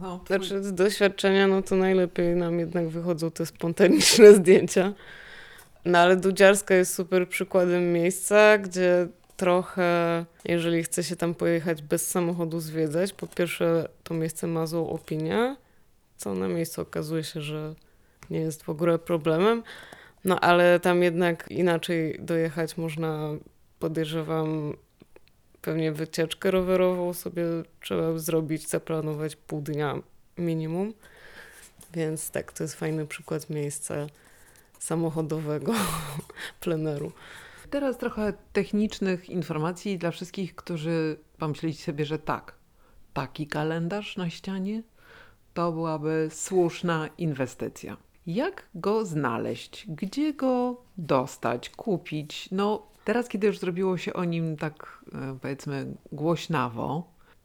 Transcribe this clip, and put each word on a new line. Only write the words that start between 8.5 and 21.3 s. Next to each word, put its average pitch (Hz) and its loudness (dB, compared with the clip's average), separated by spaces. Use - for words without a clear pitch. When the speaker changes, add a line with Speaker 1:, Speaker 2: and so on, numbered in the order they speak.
Speaker 2:
gdzie 180 2
trochę, 175 2
jeżeli 170 0
chce 170 -4
się 170 -6
tam 170 -2
pojechać 170 0
bez 151 -2
samochodu 170 -2
zwiedzać, 160 -2
po - -12
pierwsze 165 0
to - -8
miejsce 165 -4
ma 165 -2
złą 160 -2
opinię, 170 -2
co 202 -8
na 190 -2
miejscu 170 -4
okazuje 160 -6
się, 151 -10
że 156 -10
nie 165 -4
jest 160 -6
w - -12
ogóle 165 2
problemem. 170 0
No 185 2
ale 175 6
tam 175 4
jednak 170 0